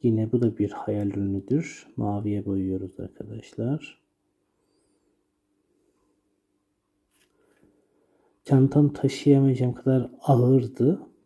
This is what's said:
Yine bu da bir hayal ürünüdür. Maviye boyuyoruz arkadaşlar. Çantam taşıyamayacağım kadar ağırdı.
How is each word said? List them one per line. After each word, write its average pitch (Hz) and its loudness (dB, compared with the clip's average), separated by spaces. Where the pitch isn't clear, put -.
Yine 110 0
bu 120 0
da 113 0
bir 101 -2
hayal 104 -6
ürünüdür. 98 -4
Maviye 104 -4
boyuyoruz 95 -6
arkadaşlar. 110 -10
Çantam 139 4
taşıyamayacağım 135 2
kadar 131 -2
ağırdı. 127 2